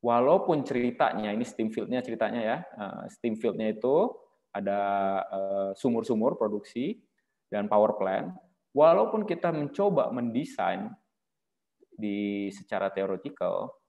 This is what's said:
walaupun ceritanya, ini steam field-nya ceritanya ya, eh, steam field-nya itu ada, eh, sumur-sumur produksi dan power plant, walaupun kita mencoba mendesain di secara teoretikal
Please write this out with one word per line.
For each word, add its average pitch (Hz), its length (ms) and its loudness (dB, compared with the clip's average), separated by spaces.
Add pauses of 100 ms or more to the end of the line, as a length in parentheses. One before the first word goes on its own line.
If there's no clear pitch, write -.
walaupun 135 640 4
ceritanya, 120 640 0
ini 110 160 -2
steam 110 240 -4
field-nya 117 320 -4
ceritanya 113 400 -2
ya, 113 240 0
eh, - 380 -10 (100)
steam 110 240 -4
field-nya 110 400 -2
itu 156 320 2 (400)
ada, 101 320 -2 (480)
eh, 98 480 -2
sumur-sumur 117 560 0
produksi 117 640 -4 (560)
dan 104 160 -2
power 104 320 6
plant, 95 320 -2 (400)
walaupun 190 560 6
kita 170 240 0
mencoba 156 560 0
mendesain 113 800 -2 (1040)
di 101 560 -2
secara 98 400 -4
teoretikal 95 800 -4 (200)